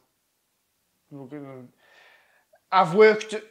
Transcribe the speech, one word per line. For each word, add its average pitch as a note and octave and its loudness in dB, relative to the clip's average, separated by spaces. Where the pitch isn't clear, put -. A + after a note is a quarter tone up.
We're C#3 -20
gonna, C3+ -20
I've F#3 2
worked G#3+ 4